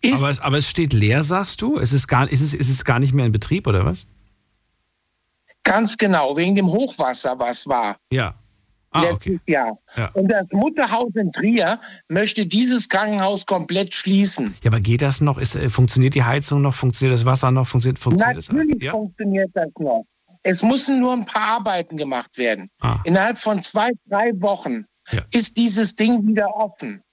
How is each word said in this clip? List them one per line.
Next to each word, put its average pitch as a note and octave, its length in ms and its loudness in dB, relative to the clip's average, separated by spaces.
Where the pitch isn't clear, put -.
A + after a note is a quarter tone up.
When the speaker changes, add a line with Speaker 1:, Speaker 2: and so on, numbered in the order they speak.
Speaker 1:
Ich B3+ 100 4
Speaker 2:
Aber C#3 180 2
es, C3+ 80 -2
aber C#3 180 0
es C#3+ 120 0
steht D3+ 240 0
leer, A2+ 300 4
sagst F#3 380 -2
du? C4 160 0
Es B2 160 0
ist C#3 140 2
gar, C3+ 240 2
ist C3+ 100 4
es, D3 140 0
ist B2 140 0
es C3 160 0
gar A#2+ 140 2
nicht C3+ 140 2
mehr C3+ 140 2
in G#2+ 40 2
Betrieb, B2+ 360 -2
oder G2 180 2
was? - 220 -4
Speaker 1:
Ganz G#3 340 2
genau, D#3 380 2
wegen F3 200 2
dem G3 120 4
Hochwasser, D3 680 -2
was B2 300 -2
war. A#2 300 -2
Speaker 2:
Ja. B2+ 220 -2
Ah, E3 100 2
Speaker 1:
Letztes F3 320 0
Speaker 2:
okay. E3+ 100 -4
Speaker 1:
Jahr. B2+ 320 -2
Speaker 2:
Ja. A#2 160 -4
Speaker 1:
Und F#3+ 160 0
das G3 240 0
Mutterhaus A#3+ 640 -2
in G3 160 -2
Trier G#3 480 0
möchte G#3 360 -2
dieses A#3 440 0
Krankenhaus G3 560 -2
komplett F#3 480 -2
schließen. F#3+ 600 0
Speaker 2:
Ja, A#2 80 4
aber A2+ 100 0
geht A#2 200 2
das C#3 200 0
noch? D3 160 0
Ist, B2+ 180 -2
äh, C3+ 140 -2
funktioniert B2+ 440 2
die C3 100 2
Heizung C#3 380 0
noch? C#3 120 2
Funktioniert B2+ 440 0
das A2+ 80 2
Wasser C3 260 2
noch? C3 160 2
Funktioniert, B2+ 320 0
funktioniert A3 380 2
das - 120 -10
alles? C4 160 0
Speaker 1:
Natürlich C#4 180 0
Speaker 2:
Ja? C3+ 80 -4
Speaker 1:
funktioniert G3 640 -2
das E3 160 -2
noch. B2 240 -2
Es F#3 200 0
müssen C4 360 2
nur B3+ 140 2
ein A#3+ 120 -4
paar G#3 320 -2
Arbeiten F#3 380 -4
gemacht C3+ 420 -6
werden. A#2 320 -2
Speaker 2:
Ah. A#2+ 240 -2
Speaker 1:
Innerhalb G3 320 2
von G#3 240 -2
zwei, A3+ 300 -2
drei G#3+ 220 0
Wochen F3 440 -4
Speaker 2:
Ja. G#2+ 100 -2
Speaker 1:
ist A#3 240 -2
dieses G#3+ 400 0
Ding A3 320 2
wieder G#3 260 0
offen. D#3 480 -6